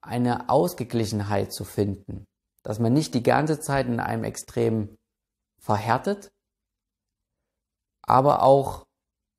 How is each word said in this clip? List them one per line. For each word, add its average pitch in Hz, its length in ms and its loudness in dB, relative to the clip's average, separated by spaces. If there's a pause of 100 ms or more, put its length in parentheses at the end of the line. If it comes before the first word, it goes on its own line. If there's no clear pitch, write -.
eine 120 480 -2
Ausgeglichenheit 110 1040 -2
zu - 100 -10
finden, 101 640 -6 (380)
dass 107 160 -8
man 117 140 2
nicht 151 200 0
die 120 100 -2
ganze 143 360 2
Zeit 139 280 -2
in 117 120 -2
einem 113 240 -4
Extrem 113 760 -4 (640)
verhärtet, 202 720 -2 (1700)
aber 131 420 4
auch, 135 420 4 (540)